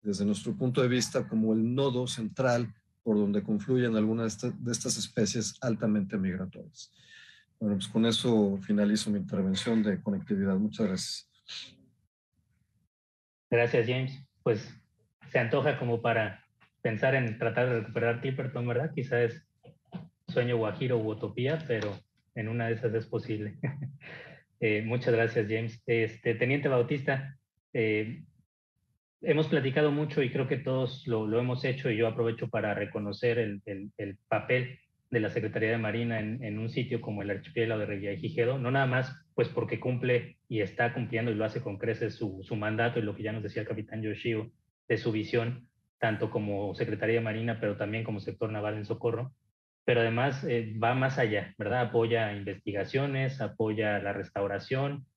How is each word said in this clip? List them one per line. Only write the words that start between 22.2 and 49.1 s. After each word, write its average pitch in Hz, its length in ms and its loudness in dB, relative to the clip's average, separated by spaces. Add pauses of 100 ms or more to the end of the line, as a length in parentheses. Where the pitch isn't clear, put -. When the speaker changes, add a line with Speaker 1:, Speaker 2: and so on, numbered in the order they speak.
Speaker 2:
en 110 140 -6
una 113 180 -2
de 117 80 0
esas 113 220 -2
es 110 100 0
posible. 107 560 -4
<laughs> - 380 -6 (640)
Eh, 107 200 2
muchas 120 300 2
gracias, 113 360 2
James. 113 380 -4
Este, 113 480 2
Teniente 135 320 2
Bautista, 135 680 0 (380)
eh, 110 500 0 (1000)
hemos 156 260 4
platicado 147 440 4
mucho 151 300 0
y 127 100 2
creo 135 160 0
que 131 100 0
todos 131 500 -2
lo, 110 180 0
lo 110 140 2
hemos 123 240 -2
hecho, 131 260 0
y 107 80 2
yo 113 100 4
aprovecho 113 400 0
para 104 280 0
reconocer 104 640 -2
el, 104 260 -2
el, 101 320 -10
el 98 200 -8 (100)
papel 123 500 0 (320)
de 117 100 2
la 104 120 0
Secretaría 107 400 0
de 117 80 2
Marina 113 400 -2
en, 110 240 -6
en 104 160 -6
un 113 100 -4
sitio 117 320 -2
como 101 220 -6
el 101 80 -4
archipiélago 110 480 -2
de 104 80 -2
Revillagigedo, 104 720 -2
no 123 100 -2
nada 135 160 4
más 127 300 0 (180)
pues 120 160 2
porque 117 300 -2
cumple 123 580 0 (100)
y 113 120 -2
está 117 340 0
cumpliendo 117 380 -2
y 104 40 0
lo 104 80 0
hace - 180 -2
con 101 180 -6
creces 110 340 -2
su, 95 300 -6
su - 120 -6
mandato 110 440 0
y - 20 0
lo 104 140 -4
que - 80 -8
ya 107 80 -2
nos 110 100 -6
decía 104 220 -6
el - 40 -8
capitán 110 360 -6
Yoshio 110 480 -4 (360)
de 113 100 4
su 117 140 0
visión, 117 560 0 (300)
tanto 110 320 0
como 101 460 -2
Secretaría 113 400 0
de 113 100 2
Marina, 113 340 -2
pero 104 180 -2
también 107 260 -4
como 107 160 -4
sector 107 320 -4
naval 107 240 -2
en 107 100 -6
socorro, 117 480 -2 (500)